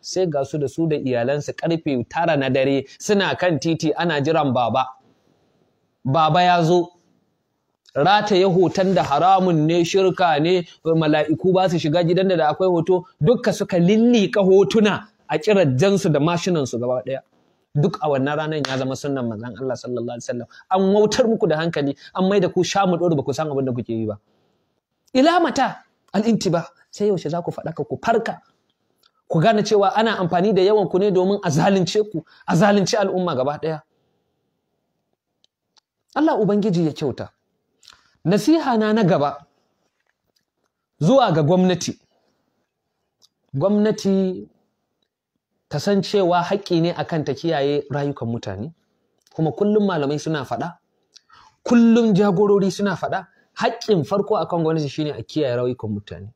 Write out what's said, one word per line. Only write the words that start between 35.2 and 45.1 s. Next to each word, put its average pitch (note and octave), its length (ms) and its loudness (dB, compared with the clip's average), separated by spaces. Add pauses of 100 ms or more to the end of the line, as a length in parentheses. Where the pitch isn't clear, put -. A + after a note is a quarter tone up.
Allah D4+ 260 2
Ubangiji G3 440 0
ya D3 60 -2
kyauta. - 380 -8 (960)
Nasiha A#3+ 540 2
na G#3+ 160 0
na A3+ 100 2
gaba D3 400 0 (1500)
zuwa A#3 340 4
ga D#3 100 2
gwamnati. F3+ 500 0 (1600)
Gwamnati G3 920 0 (1200)